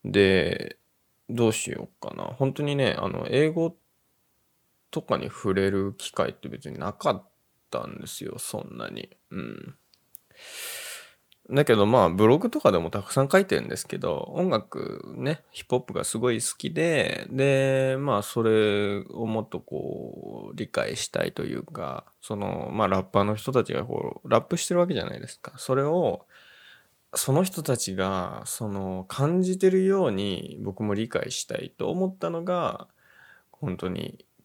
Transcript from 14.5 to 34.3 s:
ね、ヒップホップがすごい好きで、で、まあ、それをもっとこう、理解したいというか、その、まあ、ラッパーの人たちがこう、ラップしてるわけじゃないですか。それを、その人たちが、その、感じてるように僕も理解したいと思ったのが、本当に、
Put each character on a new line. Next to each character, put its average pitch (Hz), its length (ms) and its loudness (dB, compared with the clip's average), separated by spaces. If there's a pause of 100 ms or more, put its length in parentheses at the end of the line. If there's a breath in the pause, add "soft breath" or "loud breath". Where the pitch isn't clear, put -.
ね、 139 360 -4
ヒ - 120 -18
ッ - 40 -18
プ 123 80 0
ホ 127 40 2
ッ - 60 -4
プ - 80 -12
が - 100 -2
す - 140 -4
ご 120 140 2
い 113 100 -2
好 - 60 -4 (100)
き - 140 -6
で、 160 580 0
で、 135 680 2
ま 139 180 0
あ、 104 40 2
そ 113 220 -2
れ 104 560 4 (120)
を 113 140 -6
も 110 180 -2
っ - 60 -12
と - 120 -8
こ - 920 -10
う、 - 40 -12
理 - 100 -6
解 - 300 -2
し - 100 -6
た 50 160 -2
い 50 80 -2
と - 120 -6
い - 120 -4
う 60 80 -6
か、 - 400 -8 (180)
そ 107 140 -6
の、 92 380 -4
ま 107 120 2
あ、 - 40 2
ラ 95 100 4
ッ 92 40 -2
パ - 180 2
ー - 20 4
の 107 120 2
人 135 180 -6
た 123 100 4
ち - 80 -4
が - 140 -2
こ - 400 -6
う、 131 40 -12
ラ - 100 6
ッ - 20 2
プ - 160 -4
し - 100 -4
て 180 60 -2
る 175 80 4
わ 175 60 2
け 185 60 -4
じ 113 60 -2
ゃ - 60 -4
な - 100 -8
い - 60 -12
で - 60 -12
す - 120 -18
か。 - 180 -16
そ - 180 -2
れ 139 80 4
を、 156 420 0 (880 loud breath)
そ - 180 0
の 170 140 6
人 180 180 -6
た 131 140 2
ち 95 180 -4
が、 92 500 -2
そ - 220 -6
の、 95 400 -4
感 160 340 2
じ 185 160 0
て 190 140 6
る 190 140 2
よ 190 220 2
う 110 40 2
に 98 480 -4
僕 98 240 -6
も 104 120 0
理 110 120 -2
解 - 240 -4
し - 140 -6
た - 100 -8
い - 220 -8
と - 120 -2
思 185 200 0
っ 190 60 -10
た - 140 -4
の 170 140 -6
が、 180 460 -4 (600 soft breath)
本 - 260 -6
当 90 100 -6
に、 - 380 -8 (200)